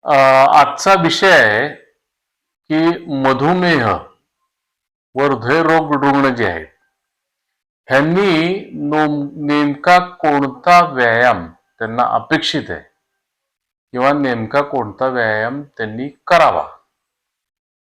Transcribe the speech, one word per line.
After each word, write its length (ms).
अ, 100
आजचा 440
विषय 380
आहे 360
की 360
मधुमेह 880
व 60
हृदयरोग 720
रुग्ण 420
जे 120
आहेत, 180
ह्यांनी 720
नोम-, 600
नेमका 680
कोणता 920
व्यायाम 540
त्यांना 560
अपेक्षित 680
आहे 120
किंवा 220
नेमका 480
कोणता 460
व्यायाम 540
त्यांनी 480
करावा, 400